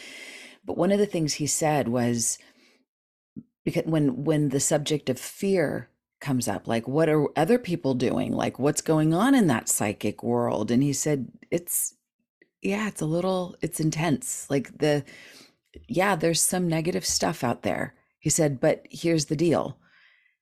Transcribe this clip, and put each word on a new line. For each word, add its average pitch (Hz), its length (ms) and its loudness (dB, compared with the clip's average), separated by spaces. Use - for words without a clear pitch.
But - 140 -6
one 185 140 4
of 202 60 2
the 202 80 4
things 160 280 -2
he 147 120 -4
said 147 420 0
was, 120 500 0
because 170 220 -2
when, 147 380 2
when 151 260 2
the 139 100 0
subject 147 500 0
of 123 80 -2
fear 170 680 -2
comes 127 280 -2
up, 98 180 -4
like, 113 220 -2
"What 156 200 2
are 151 280 2
other 175 220 4
people 165 360 -2
doing? 107 380 0
Like, - 260 -2
what's 143 220 0
going 156 320 2
on 233 220 4
in 226 140 6
that 117 200 0
psychic 104 540 -2
world?" 120 480 0
And 123 120 4
he 143 100 2
said, 139 360 -2
"It's, - 440 -4
yeah, 202 260 -2
it's - 140 -10
a 156 40 -2
little, 180 560 -2
it's 165 180 -6
intense. 156 680 -2
Like 139 300 -2
the, 147 260 2
yeah, 185 280 2
there's 165 240 2
some 180 280 0
negative 165 380 -2
stuff - 380 -2
out 117 180 -2
there." - 320 -4
He 156 100 0
said, 147 300 2
"But - 300 2
here's 165 360 0
the 160 100 -2
deal. 143 420 2